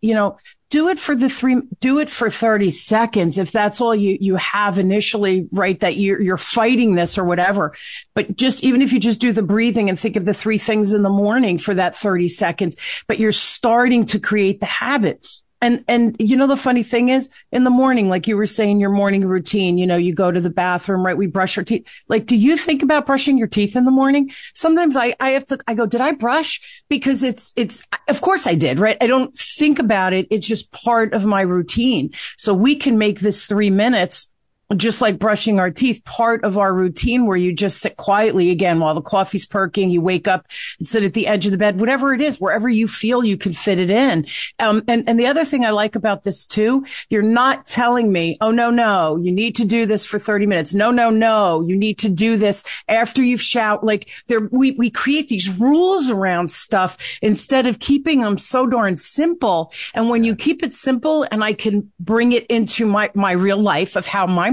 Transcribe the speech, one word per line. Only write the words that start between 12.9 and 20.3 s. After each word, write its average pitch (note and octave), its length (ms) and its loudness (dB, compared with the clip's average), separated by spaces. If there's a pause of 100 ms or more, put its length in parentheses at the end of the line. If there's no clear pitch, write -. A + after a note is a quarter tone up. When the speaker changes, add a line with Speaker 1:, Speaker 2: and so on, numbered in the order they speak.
Speaker 1:
but A3 100 -2
you're A3 140 2
starting A#3+ 760 2
to G#3+ 120 -2
create G3+ 400 0
the G3+ 60 -6
habit. A#3 600 -2 (340)
And, A#3+ 280 0
and A#3 320 2
you A3+ 180 2
know, C4+ 80 4
the F#3 100 2
funny B3 280 0
thing A#3+ 260 0
is, C4 220 0 (200)
in B3+ 120 2
the B3+ 80 4
morning, B3 380 4
like F#3 180 -2
you G#3 100 0
were G#3 80 0
saying, G#3 340 0
your G3+ 120 2
morning G3 340 2
routine, F#3 540 0
you F3+ 80 2
know, F3 80 2
you F3 180 0
go F3+ 180 0